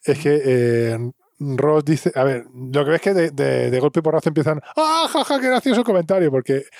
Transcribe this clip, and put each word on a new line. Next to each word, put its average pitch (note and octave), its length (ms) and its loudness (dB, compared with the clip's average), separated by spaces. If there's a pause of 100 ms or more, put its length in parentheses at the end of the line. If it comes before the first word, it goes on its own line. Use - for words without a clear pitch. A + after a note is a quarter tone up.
Es D3 160 0
que, D3 260 2
eh, A#2 540 2 (420)
Ross C#3+ 440 0
dice, D#3+ 320 0
a C3 80 2
ver, B2+ 280 -2
lo C3 320 -2
que C#3+ 60 0
ves E3 100 2
que G3 140 0
de, E3 160 2
de, C3+ 400 0
de B2+ 100 0
golpe D3 200 0
y - 20 -2
porrazo D#3 280 0
empiezan, D3+ 300 0 (160)
"Ah, D#4 320 0
ja, D4+ 160 -2
ja, C#4 160 -2
qué C4 60 -2
gracioso B3+ 360 2
el A#3 40 -4
comentario", F3+ 460 2
porque C3+ 320 -2 (160)